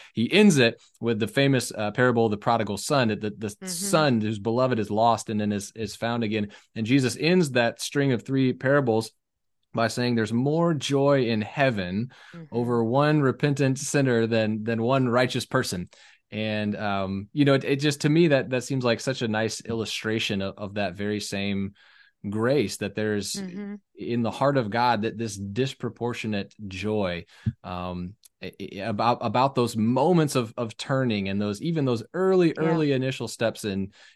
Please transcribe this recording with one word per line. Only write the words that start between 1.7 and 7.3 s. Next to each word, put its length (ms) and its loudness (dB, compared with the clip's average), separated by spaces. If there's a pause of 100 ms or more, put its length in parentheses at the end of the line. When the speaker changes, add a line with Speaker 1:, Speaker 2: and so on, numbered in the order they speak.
Speaker 1:
uh, 140 -4
parable 340 2
of 60 2
the 80 -2
prodigal 400 0
son, 300 0
that 120 -2
the, 160 -4
the 120 -8
Speaker 2:
Mm-hmm. 180 -12
Speaker 1:
son 560 0
whose 160 -2
beloved 400 0
is 120 -4
lost 380 2
and 100 -2
then 140 0
is, 240 -6
is 180 -8
found 300 -2
again. 280 -2 (220)
And 120 -4
Jesus 340 2
ends 300 2